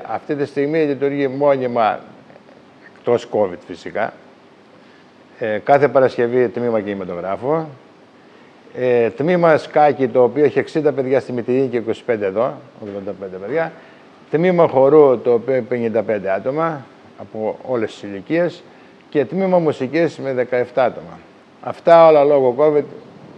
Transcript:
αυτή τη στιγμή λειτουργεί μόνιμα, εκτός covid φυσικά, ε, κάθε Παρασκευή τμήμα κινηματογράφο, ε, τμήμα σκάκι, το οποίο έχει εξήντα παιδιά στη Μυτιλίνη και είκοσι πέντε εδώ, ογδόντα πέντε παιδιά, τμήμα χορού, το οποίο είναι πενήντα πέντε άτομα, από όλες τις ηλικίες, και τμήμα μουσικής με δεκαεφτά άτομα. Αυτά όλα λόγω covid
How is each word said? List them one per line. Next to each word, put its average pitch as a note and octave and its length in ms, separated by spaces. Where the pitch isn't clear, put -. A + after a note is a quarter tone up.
αυτή A#2 280
τη C#3+ 100
στιγμή C#3+ 380
λειτουργεί C#3 440
μόνιμα, B2+ 720
εκτός - 360
covid F#2+ 260
φυσικά, F2 460
ε, G#2+ 200
κάθε C#3+ 240
Παρασκευή B2 600
τμήμα A#2 340
κινηματογράφο, G2 880
ε, B2 320
τμήμα E3 480
σκάκι, C#3 500
το B2 160
οποίο B2 200
έχει C#3 160
εξήντα D3 320
παιδιά C3 280
στη B2 120
Μυτιλίνη B2 360
και A#2+ 100
είκοσι A2 260
πέντε G#2+ 220
εδώ, A2 280
ογδόντα G2+ 360
πέντε F#2+ 180
παιδιά, D3 340
τμήμα E3+ 360
χορού, C3+ 560
το B2 100
οποίο A#2+ 200
είναι B2 160
πενήντα A2+ 340
πέντε G2 280
άτομα, C3+ 540
από A2 400
όλες A#2 240
τις - 120
ηλικίες, D3 600
και E3+ 160
τμήμα F#3 340
μουσικής D3+ 580
με C3+ 160
δεκαεφτά B2 500
άτομα. - 360
Αυτά E3 460
όλα D3+ 160
λόγω C3+ 340
covid D3 260